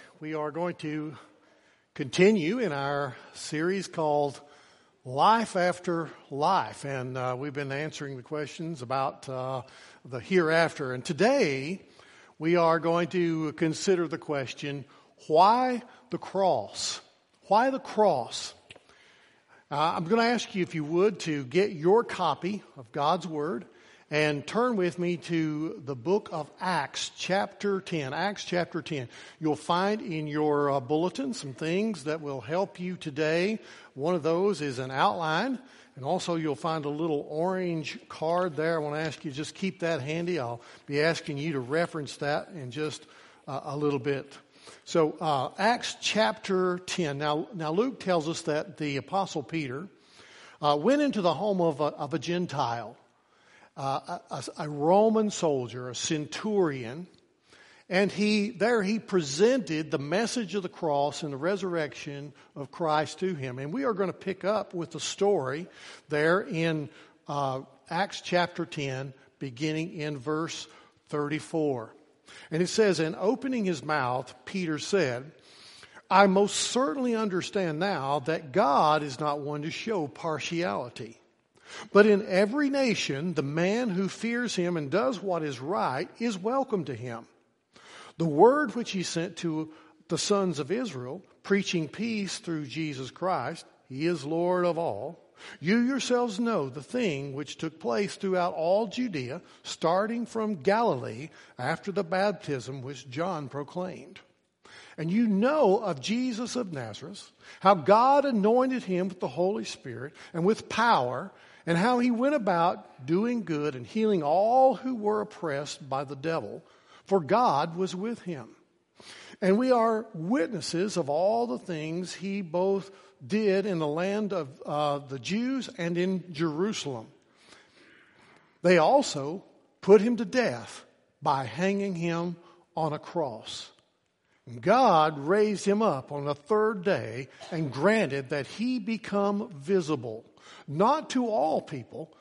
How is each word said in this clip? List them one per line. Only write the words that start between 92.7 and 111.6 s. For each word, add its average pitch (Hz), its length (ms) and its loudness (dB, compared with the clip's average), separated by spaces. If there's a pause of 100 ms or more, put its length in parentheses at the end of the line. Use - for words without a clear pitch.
Christ, 165 560 -4 (200)
he 135 200 -2
is 165 180 -2
Lord 175 400 2
of 165 140 0
all. 139 400 -6 (400)
You 185 180 4
yourselves 240 600 2
know 214 300 0
the 135 120 -10
thing 143 520 -2
which 143 240 -8
took 160 220 -6
place 214 360 -2
throughout 180 400 0
all 185 320 2
Judea, 170 560 -6 (180)
starting 214 640 0
from 214 380 -4
Galilee 151 640 2 (300)
after 151 320 -4
the 190 120 -2
baptism 160 800 -2
which 131 300 -12
John 156 360 -4
proclaimed. 147 720 -8 (760)
And 165 140 -4
you 226 160 4
know 214 500 4
of 175 240 -4
Jesus 240 540 -2
of 208 180 -4
Nazareth, 135 580 -12 (280)
how 196 160 8
God 233 500 6
anointed 247 580 4
him 185 240 0
with 190 120 -10
the 185 80 -2
Holy 185 380 0
Spirit 123 480 -10 (200)
and 165 100 -2
with 202 240 2
power, 170 640 2 (340)